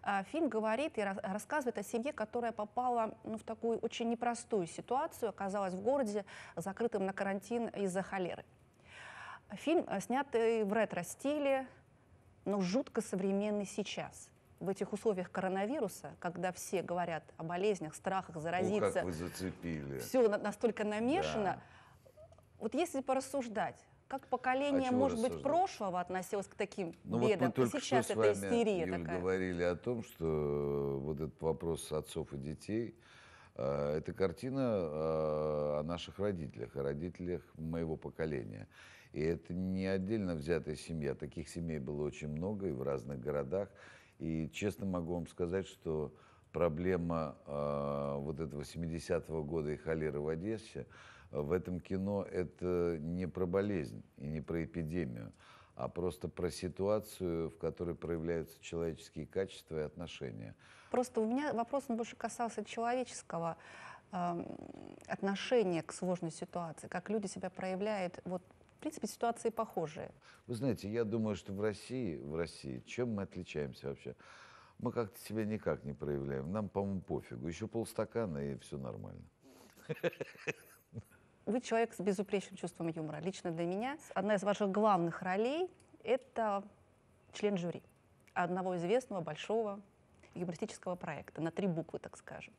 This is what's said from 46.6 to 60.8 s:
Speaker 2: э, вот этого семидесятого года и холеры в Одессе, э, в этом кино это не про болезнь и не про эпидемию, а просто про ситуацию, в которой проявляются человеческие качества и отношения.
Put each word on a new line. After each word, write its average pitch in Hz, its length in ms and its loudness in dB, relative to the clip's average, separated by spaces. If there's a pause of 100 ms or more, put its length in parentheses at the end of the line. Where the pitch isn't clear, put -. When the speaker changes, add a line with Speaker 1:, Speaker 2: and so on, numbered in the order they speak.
Speaker 2:
э, 71 720 0
вот 71 200 -4
этого 73 260 -4
семидесятого 80 800 -2
года 76 280 0
и 71 60 -2
холеры 78 420 0
в 73 80 0
Одессе, 85 580 -4 (460)
э, 69 80 -2
в 73 120 2
этом 90 280 2
кино 95 500 0
это 87 720 2
не 87 280 -2
про 90 180 0
болезнь 87 580 0 (140)
и 69 100 -8
не 78 140 -4
про 82 220 0
эпидемию, 76 680 -2 (440)
а 65 120 -4
просто 87 400 -2
про 87 240 -2
ситуацию, 92 1000 0
в - 80 -14
которой 85 380 -2
проявляются 82 640 -2
человеческие 82 640 -4
качества 92 540 -4
и 76 40 0
отношения. 62 720 -8 (380)